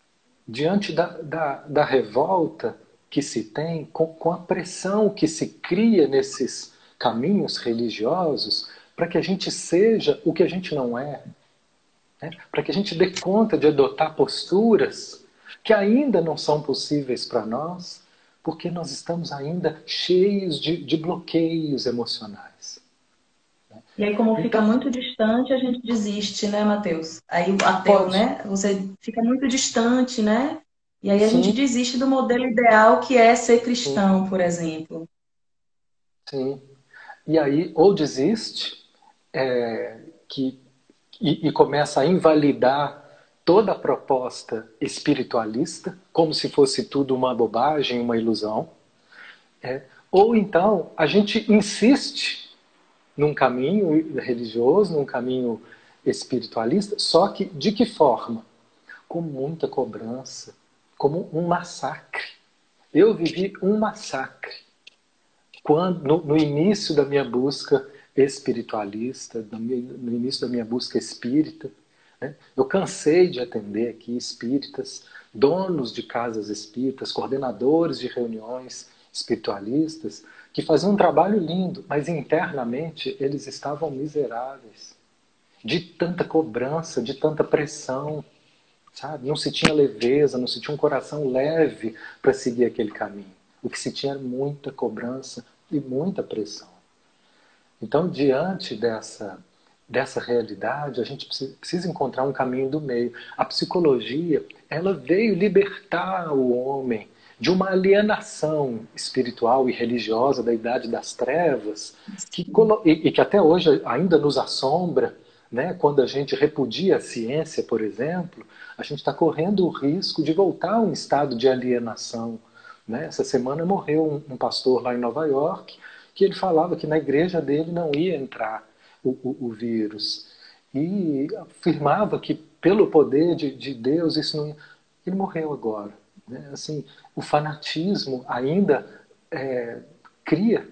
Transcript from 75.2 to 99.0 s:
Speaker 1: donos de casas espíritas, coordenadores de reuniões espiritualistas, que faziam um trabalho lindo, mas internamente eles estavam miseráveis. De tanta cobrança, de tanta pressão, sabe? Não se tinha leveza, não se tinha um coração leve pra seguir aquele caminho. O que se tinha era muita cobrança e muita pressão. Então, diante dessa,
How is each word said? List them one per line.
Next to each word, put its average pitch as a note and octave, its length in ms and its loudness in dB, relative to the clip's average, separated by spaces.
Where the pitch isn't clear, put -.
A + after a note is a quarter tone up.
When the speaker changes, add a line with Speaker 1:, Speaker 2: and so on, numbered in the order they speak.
Speaker 1:
donos D3 580 0
de A#2 120 -8
casas A2+ 460 -6
espíritas, B2 640 -6
coordenadores C3 880 0
de B2 80 -6
reuniões A#2+ 840 -10
espiritualistas, A2 1120 -6
que D3 80 -4
faziam E3 320 2
um G3 40 4
trabalho F#3 420 4
lindo, E3+ 480 -4
mas D3 200 -4
internamente D3 1120 -4
eles C3+ 280 -4
estavam D3 420 -6
miseráveis. C3 1080 -8
De C3 160 -2
tanta E3+ 440 -4
cobrança, C#3 800 -2
de C3 140 -6
tanta D3+ 280 0
pressão, C#3+ 800 -2
sabe? C#3 340 -10
Não D3+ 80 -2
se D3 160 -4
tinha - 220 2
leveza, C3 640 4
não B2+ 100 -2
se - 120 -8
tinha D3 140 -8
um C#3+ 40 -4
coração C#3+ 540 -2
leve C3+ 640 0
pra C3 120 4
seguir A#2+ 320 0
aquele A2 260 -2
caminho. G2+ 400 -10
O B2+ 60 -8
que - 100 -10
se C3+ 120 -6
tinha C#3 220 -4
era C#3 80 -10
muita C3+ 500 -6
cobrança A#2 760 -8
e D3 80 0
muita C#3 420 -4
pressão. - 460 -8
Então, C#3+ 280 0
diante C#3 640 -2
dessa, G#2+ 640 -8